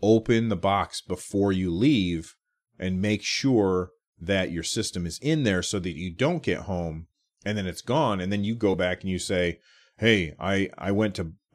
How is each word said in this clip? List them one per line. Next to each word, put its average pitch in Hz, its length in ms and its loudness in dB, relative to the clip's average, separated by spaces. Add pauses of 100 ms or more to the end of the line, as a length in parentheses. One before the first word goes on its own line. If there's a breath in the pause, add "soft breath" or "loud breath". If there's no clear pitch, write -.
open 113 480 4
the 104 60 0
box 98 460 0
before 98 500 0
you 92 200 0
leave 92 640 2 (420)
and 92 240 -2
make 104 220 0
sure 98 680 2 (280)
that 95 320 0
your 82 120 -4
system 95 420 -4
is 85 140 -8
in 151 240 0
there 92 200 2
so - 160 -4
that 85 180 -6
you 87 160 -8
don't 151 300 -2
get 90 160 -2
home 85 480 -6 (360)
and 104 140 -2
then 98 80 -2
it's 87 160 -6
gone. 117 400 0
And 92 100 -2
then 104 120 -2
you 110 100 -2
go 104 220 2
back 90 260 -2
and 98 80 -4
you 92 80 0
say, 87 420 0 (380 soft breath)
"Hey, 101 420 2
I, 98 380 0
I 98 140 -4
went 101 240 0
to, 82 180 -6 (220)